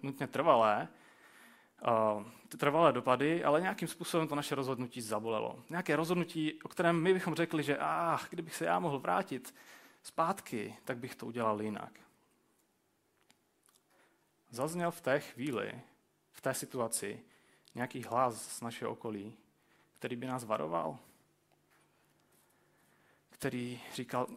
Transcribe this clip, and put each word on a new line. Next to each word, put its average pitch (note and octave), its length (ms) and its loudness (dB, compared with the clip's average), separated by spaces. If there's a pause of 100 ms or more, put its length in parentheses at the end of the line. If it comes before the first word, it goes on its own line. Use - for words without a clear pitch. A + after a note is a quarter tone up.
nutně C#3 240 -4
trvalé, B2+ 600 6 (960)
eh, A2 400 4 (260)
ty - 80 -12
trvalé D3 340 6
dopady, C3 520 2
ale D3+ 180 4
nějakým F#3 260 -2
způsobem E3 400 0
to D3 80 -2
naše C#3+ 200 -2
rozhodnutí B2+ 460 -2
zabolelo. A2 680 -2
Nějaké E3 260 0
rozhodnutí, D#3+ 680 0
o - 40 -10
kterém E3+ 340 2
my F#3 120 6
bychom F3+ 220 0
řekli, E3 280 0
že, C#3 140 2
„Ach, D#3+ 520 0
kdybych E3+ 260 -8
se E3+ 100 -2
já F3 140 4
mohl D3 200 0
vrátit - 560 0 (480)
zpátky, D#3+ 800 -2
tak B2+ 140 -4
bych B2 180 -10
to A#2+ 100 -10
udělal A2 360 0
jinak.“ - 380 -6 (2500)
Zazněl D#3+ 420 0
v - 100 -8
té C3+ 180 4
chvíli, A#2+ 640 -4 (500)
v - 100 -20
té C3 120 2
situaci A2+ 680 -4 (520)
nějaký B2 280 -4
hlas A#2 540 0
z - 40 -12
našeho A#2 300 -6
okolí, A2 420 -8 (640)
který B2 160 -6
by B2 120 -8
nás B2+ 160 -4
varoval? D3+ 540 -2 (2250)
Který B2 520 -6 (120)
říkal, B2 440 -2